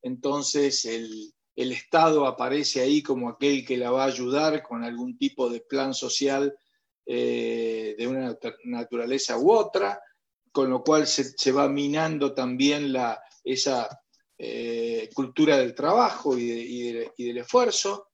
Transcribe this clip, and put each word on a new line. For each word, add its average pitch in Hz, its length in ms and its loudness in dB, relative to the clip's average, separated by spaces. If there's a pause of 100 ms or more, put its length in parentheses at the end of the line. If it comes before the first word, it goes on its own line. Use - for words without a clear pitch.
entonces 139 800 0
el, 110 480 -8 (240)
el 127 160 -2
Estado 156 540 4
aparece 131 540 0
ahí 143 220 4
como 123 260 -2
aquel 135 360 0
que 127 120 -2
la 123 140 -2
va 131 140 2
a 135 40 2
ayudar 139 540 0
con 117 220 -8
algún 120 320 -8
tipo 135 320 0
de 117 120 -4
plan 135 340 -4
social, 139 640 0 (500)
eh, 117 920 -2
de 117 80 -4
una 131 220 -4
nat-, 117 360 -10
naturaleza 120 720 -4
u 147 140 4
otra, 202 500 2 (520)
con 135 180 2
lo 127 140 -2
cual 156 220 4
se, 143 180 0
se - 260 0
va 139 180 4
minando 143 640 0
también 135 600 0
la, 120 280 -2 (220)
esa, 131 580 -2 (360)
eh, 117 800 -4
cultura 143 440 4
del 123 160 2
trabajo 160 600 2
y 120 100 -2
de-, 117 160 -4
y 120 300 -6
de-, 117 240 -6
y 120 120 -6
del 120 100 -6
esfuerzo 202 760 0